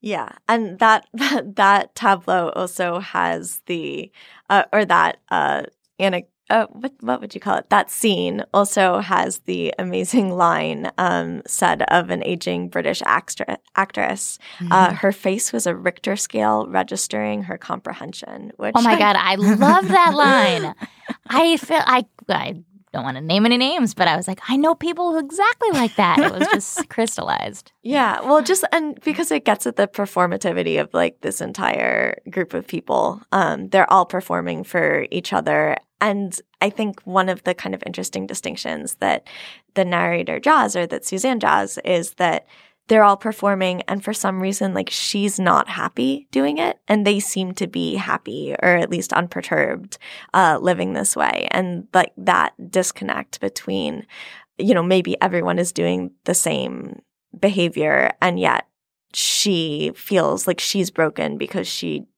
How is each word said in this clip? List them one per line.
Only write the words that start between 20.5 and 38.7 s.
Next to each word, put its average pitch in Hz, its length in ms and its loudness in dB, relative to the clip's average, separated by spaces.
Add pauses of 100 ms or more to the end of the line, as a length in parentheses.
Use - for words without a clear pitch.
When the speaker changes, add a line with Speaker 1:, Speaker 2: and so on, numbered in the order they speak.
Speaker 3:
I 330 260 4
feel, 311 240 0
I, 247 240 2 (240)
I 165 340 -4 (320)
don't 123 100 -4
wanna 131 160 -6
name 180 240 2
any 240 140 4
names, 262 340 0
but 175 160 2
I 160 80 2
was 180 100 -4
like, 190 220 -6
"I 262 80 2
know 311 180 4
people 339 380 -2
who 320 60 0
exactly 403 540 0
like 247 240 2
that." 175 220 4
It - 140 2
was 190 160 0
just 349 400 -2
Speaker 2:
<laughs> - 60 -18
Speaker 3:
crystallized. - 760 -4 (100)
Speaker 1:
Yeah, 254 400 0
well, 294 200 6
just, 247 300 2
and 302 300 -2
because 320 280 -2
it 302 140 -2
gets 208 220 0
at 233 100 -4
the 202 100 4
performativity 175 960 -2
of, 151 140 -2
like, - 260 0
this 185 220 -6
entire - 760 -2 (120)
group 175 240 -4
of 175 120 -6
people. - 540 -2 (120)
Um, 185 360 0
they're 190 240 4
all 185 140 6
performing 175 580 -6
for 156 460 0
each - 220 -6
other. 151 440 0 (240)
And 202 380 -2 (220)
I 202 100 2
think 208 320 -6
one 185 260 0
of 180 160 -4
the 180 100 -2
kind 190 200 -8
of - 100 -12
interesting 185 420 -8
distinctions - 720 -8